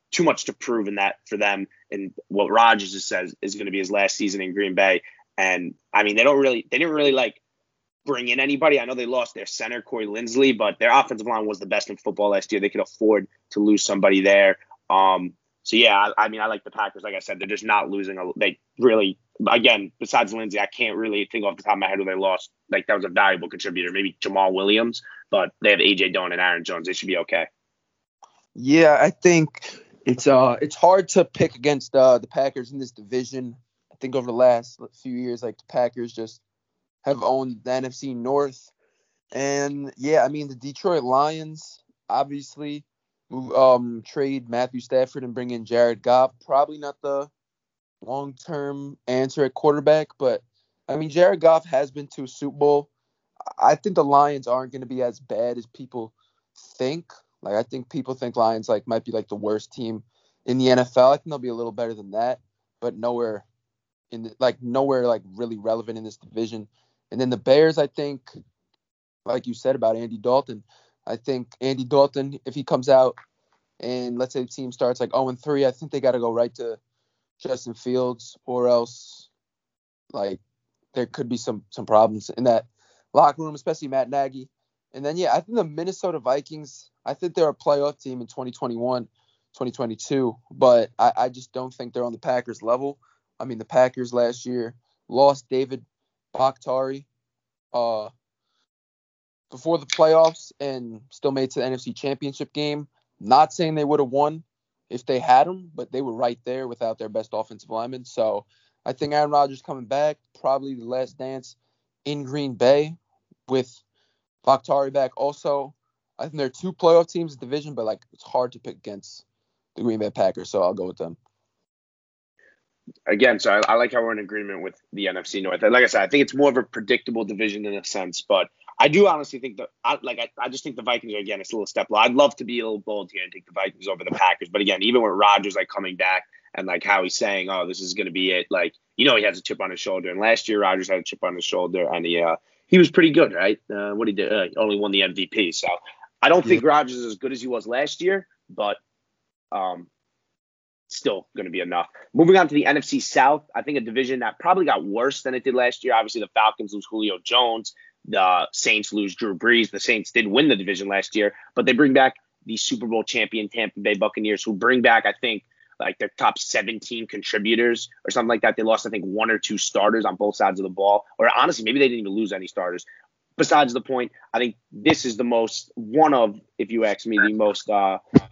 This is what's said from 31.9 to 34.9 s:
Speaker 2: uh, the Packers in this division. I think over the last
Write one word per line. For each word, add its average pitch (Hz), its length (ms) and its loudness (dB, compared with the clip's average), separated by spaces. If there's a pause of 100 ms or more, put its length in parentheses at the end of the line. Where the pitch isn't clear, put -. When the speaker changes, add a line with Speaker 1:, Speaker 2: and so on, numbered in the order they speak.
Speaker 2:
uh, 127 220 8
the 113 100 -6
Packers 131 460 -6
in 139 40 -12
this 131 140 -10
division. 123 640 -8 (340)
I - 60 -20
think 131 200 -10
over 123 100 -2
the 123 80 -6
last 120 480 2 (200)